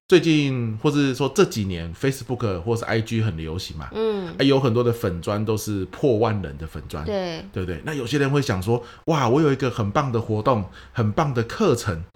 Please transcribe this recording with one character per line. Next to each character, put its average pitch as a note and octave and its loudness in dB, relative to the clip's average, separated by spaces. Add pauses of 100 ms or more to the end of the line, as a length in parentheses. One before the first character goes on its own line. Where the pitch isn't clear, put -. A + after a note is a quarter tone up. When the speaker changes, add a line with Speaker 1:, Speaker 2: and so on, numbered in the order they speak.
Speaker 1:
最 F3+ 10
近， C#3 2
或 D3+ 2
是 C#3 2
说 C3+ 0
这 - 6
几 G#2+ -2
年， E2+ -4
Facebook A#2 -4
或 A2+ -2
是 A2 -4
I A2+ 0
G A2 -2
很 G#2+ 0
流 D#2+ -6
行 - -8
嘛。 D2 -10
Speaker 2:
嗯。 G3+ -4
Speaker 1:
啊， C#3 2
有 C3+ 6
很 B2+ 2
多 A#2+ 2
的 A#2+ 2
粉 F2+ -2
专 G#2+ -2
都 A2 0
是 G2+ -4
破 A#2+ 0
万 A2 0
人 C#2+ -8
的 D#2 -8
粉 - -12
专。 D#2 -6
Speaker 2:
对。 F3+ -4
Speaker 1:
对 F#2+ -4
不 F2+ -4
对？ D#2+ -8
那 D3+ -4
有 C3+ -4
些 C#3+ 0
人 C#3 2
会 C#3+ 2
想 G#2 -2
说 A#2 0 (220)
，“哇， D3 2
我 C#3 6
有 D3+ 6
一 C3+ 2
个 - 0
很 G2+ -2
棒 C#3+ 0
的 A2+ 0
活 G#2+ -2
动， G#2+ 2 (260)
很 A2 0
棒 D3 0
的 A#2 0
课 F3 2
程， E2 -4 (120)